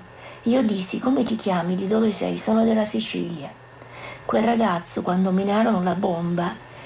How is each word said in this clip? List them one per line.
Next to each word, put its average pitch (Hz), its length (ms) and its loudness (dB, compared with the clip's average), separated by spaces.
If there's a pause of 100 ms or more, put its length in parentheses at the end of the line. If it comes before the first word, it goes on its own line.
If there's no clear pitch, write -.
(440)
Io 247 180 4
dissi: 202 360 0
"Come 262 240 2
ti 226 140 -2
chiami? 180 380 0
Di 190 120 -2
dove 220 260 2
sei?" 180 260 -4
"Sono 220 260 2
della 220 220 2
Sicilia." 175 720 -6 (720)
Quel 220 140 2
ragazzo, 220 580 0
quando 185 300 2
minarono 202 500 2
la 175 140 2
bomba, 175 580 0 (320)